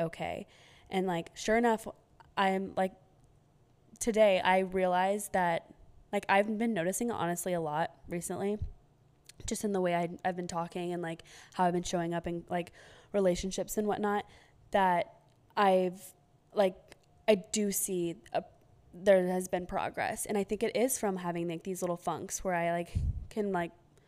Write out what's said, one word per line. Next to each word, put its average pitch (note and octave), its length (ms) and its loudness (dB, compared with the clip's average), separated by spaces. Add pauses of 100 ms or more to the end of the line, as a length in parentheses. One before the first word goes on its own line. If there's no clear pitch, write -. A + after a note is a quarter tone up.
okay." - 460 -6 (440)
And, F#3+ 160 -2
like, E3+ 280 -4
sure A3 220 0
enough, A#3 300 2 (500)
I'm, F#3+ 400 0
like, F#3+ 160 0 (1080)
today G#3 420 4
I F#3 180 4
realized F#3 720 0
that, F3 400 0 (400)
like, G3+ 160 -2
I've G#3 300 2
been A#3 160 0
noticing, F#3+ 360 -2
honestly, F3 440 -2
a E3+ 80 -2
lot D#3 320 -2 (160)
recently, F3+ 480 -4 (880)
just - 180 -4
in G3+ 80 -2
the G3 80 0
way F3 140 0
I, E3+ 160 0 (120)
I've F#3 140 -2
been F3+ 120 -6
talking F3 440 -6
and, F3 80 -4
like, E3 220 -8 (320)
how F#3 100 2
I've F3 80 4
been F3+ 100 0
showing E3+ 300 -2
up E3+ 140 -4
in, E3+ 240 -6
like, F3 220 -4 (400)
relationships F#3+ 640 0
and G#3+ 80 0
whatnot, G#3 400 0 (460)
that F3+ 420 4 (420)
I've, F#3 460 4 (500)
like, F#3+ 240 2 (500)
I A3 100 8
do G3+ 360 -2
see F3 440 -2 (180)
a, F#3 100 0 (480)
there F#3 360 6
has F#3 200 -2
been F3+ 160 -2
progress. - 640 -4
And G#3+ 100 -2
I G3 80 0
think G3+ 180 -4
it - 140 -2
is B3+ 220 2
from G3 180 -2
having, F3 320 -4
like, E3+ 160 -6
these F#3 160 -6
little F3 160 -2
funks E3 480 -6
where F#3 100 0
I, E3+ 180 0
like, E3+ 200 -4 (380)
can, G#3 200 -2
like, F3 220 -2 (360)